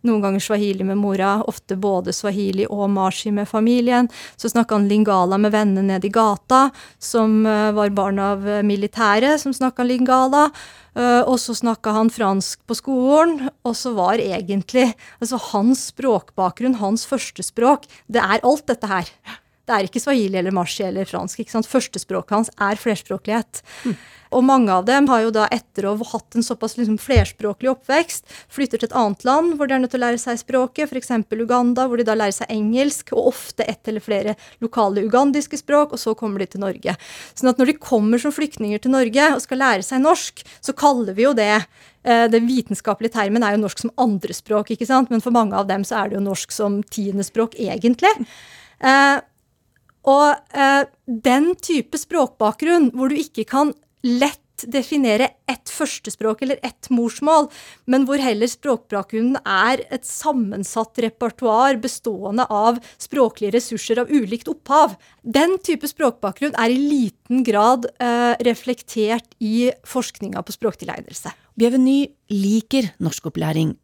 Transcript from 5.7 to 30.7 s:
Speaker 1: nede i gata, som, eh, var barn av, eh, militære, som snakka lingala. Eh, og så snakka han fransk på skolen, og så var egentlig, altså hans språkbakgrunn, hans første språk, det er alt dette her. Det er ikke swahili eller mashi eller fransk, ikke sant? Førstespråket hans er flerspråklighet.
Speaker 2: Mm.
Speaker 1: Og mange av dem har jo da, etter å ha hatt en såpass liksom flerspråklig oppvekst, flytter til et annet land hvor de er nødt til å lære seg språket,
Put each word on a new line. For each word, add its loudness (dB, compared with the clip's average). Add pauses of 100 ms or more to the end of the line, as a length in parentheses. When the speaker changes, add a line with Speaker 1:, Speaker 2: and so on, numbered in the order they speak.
Speaker 1:
nede -2
i -4
gata, 4 (280)
som, 2
eh, 2
var 2
barn 0
av, -2
eh, 0
militære, 2
som -4
snakka -2
lingala. 4 (440)
Eh, 4
og 2
så -6
snakka -2
han 4
fransk -2
på -6
skolen, 2 (140)
og -2
så -6
var 2
egentlig, 0 (260)
altså -4
hans 0
språkbakgrunn, -2
hans -4
første -6
språk, 0 (240)
det 0
er 0
alt 2
dette -4
her. -2 (580)
Det -2
er 0
ikke -8
swahili 0
eller -2
mashi -4
eller -4
fransk, -8
ikke -10
sant? -2
Førstespråket -4
hans 0
er 0
flerspråklighet. -4 (220)
Speaker 2:
Mm. -4 (360)
Speaker 1:
Og 2
mange 4
av 2
dem 4
har 4
jo -2
da, 2
etter -6
å -2
ha -6
hatt -8
en 2
såpass -6
liksom 0
flerspråklig 0
oppvekst, -2 (280)
flytter -2
til -4
et -6
annet 0
land 2
hvor -2
de 0
er 2
nødt -4
til -2
å 0
lære -2
seg -6
språket, -2